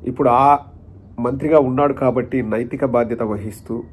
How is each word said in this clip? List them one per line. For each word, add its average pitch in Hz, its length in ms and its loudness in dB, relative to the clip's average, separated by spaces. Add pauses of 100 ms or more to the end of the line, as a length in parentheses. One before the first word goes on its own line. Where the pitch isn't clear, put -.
ఇప్పుడు 131 240 0
ఆ 139 300 6 (600)
మంత్రిగా 139 380 2
ఉన్నాడు 139 340 2
కాబట్టి 127 500 -2
నైతిక 117 420 -4
బాధ్యత 120 380 -2
వహిస్తూ 107 600 -8 (100)